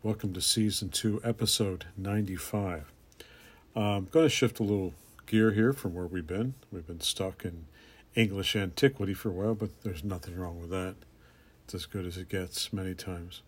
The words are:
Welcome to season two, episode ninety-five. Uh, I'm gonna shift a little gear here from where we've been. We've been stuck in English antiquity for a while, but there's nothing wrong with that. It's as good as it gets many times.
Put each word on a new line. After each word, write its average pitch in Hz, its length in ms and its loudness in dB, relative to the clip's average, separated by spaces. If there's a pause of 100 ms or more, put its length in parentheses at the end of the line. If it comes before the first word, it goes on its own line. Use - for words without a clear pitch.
Welcome 107 320 -2
to 90 60 -4
season 104 480 2
two, 104 340 0
episode 104 600 0 (120)
ninety-five. 95 960 -2 (800)
Uh, 113 40 0
I'm 101 320 2
gonna 160 180 8
shift - 300 2
a 117 40 2
little 98 300 2 (320)
gear 110 240 6
here 110 240 4
from 92 220 -4
where 90 100 -4
we've 87 220 -4
been. 110 260 -2 (180)
We've 82 140 -10
been 85 160 -10
stuck - 420 -2
in 85 220 -8 (480)
English 98 420 2
antiquity 98 600 2
for 110 140 -2
a - 20 -2
while, 104 240 0
but 104 260 -6
there's 85 220 -6
nothing 90 340 -6
wrong 85 240 -6
with 85 80 -10
that. 92 280 -4 (680)
It's - 100 -14
as 90 140 -6
good 95 180 -6
as 87 100 -6
it 92 140 -10
gets - 420 -4
many 92 220 -4
times. 90 540 -10